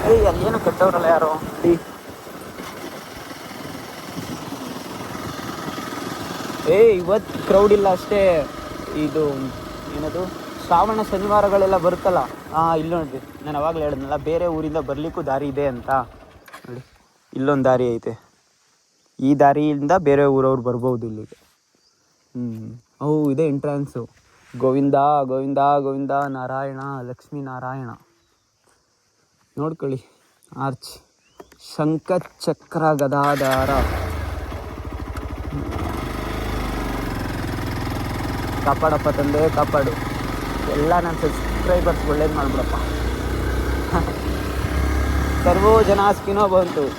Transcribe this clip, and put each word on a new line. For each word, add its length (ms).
ಏಯ್, 180
ಅಲ್ಲೇನು 380
ಕಟ್ಟೋರಲ್ಲ 400
ಯಾರೋ. 280
ಏ, 20
ಇವತ್ತು 460
ಕ್ರೌಡ್ 260
ಇಲ್ಲ 180
ಅಷ್ಟೇ. 560
ಇದು 180
ಏನದು, 280
ಶ್ರಾವಣ 340
ಶನಿವಾರಗಳೆಲ್ಲ 680
ಬರುತ್ತಲ್ಲ. 400
ಆ, 220
ಇಲ್ಲಿ 200
ನೋಡ್ರಿ, 500
ನಾನು 120
ಅವಾಗಲೇ 280
ಹೇಳಿದ್ನಲ್ಲ, 320
ಬೇರೆ 180
ಊರಿಂದ 300
ಬರ್ಲಿಕ್ಕೂ 440
ದಾರಿ 260
ಇದೆ 200
ಅಂತ. 220
ನೋಡಿ, 920
ಇಲ್ಲೊಂದು 360
ದಾರಿ 260
ಐತೆ. 240
ಈ 240
ದಾರಿಯಿಂದ 480
ಬೇರೆ 160
ಊರವ್ರು 360
ಬರ್ಬೋದು 460
ಇಲ್ಲಿಗೆ. 300
ಹ್ಮ್. 360
ಓ, 240
ಇದೇ 160
ಎಂಟ್ರೆನ್ಸು. 640
ಗೋವಿಂದ, 380
ಗೋವಿಂದ, 340
ಗೋವಿಂದ, 320
ನಾರಾಯಣ, 680
ಲಕ್ಷ್ಮೀ 320
ನಾರಾಯಣ. 480
ನೋಡ್ಕೊಳ್ಳಿ, 480
ಆರ್ಚ್, 440
ಶಂಖ 360
ಚಕ್ರ 480
ಗದಾಧಾರ. 760
ಕಾಪಾಡಪ್ಪ 440
ತಂದೆ, 400
ಕಾಪಾಡು. 420
ಎಲ್ಲ 280
ನನ್ನ 220
ಸಬ್ಸ್ಕ್ರೈಬರ್ಸ್ 880
ಒಳ್ಳೇದು 240
ಮಾಡ್ಬಿಡಪ್ಪ. 420
<laughs> 2750
ಸರ್ವೋ 400
ಜನ 280
ಸುಖಿನೋ 360
ಭವಂತು. 520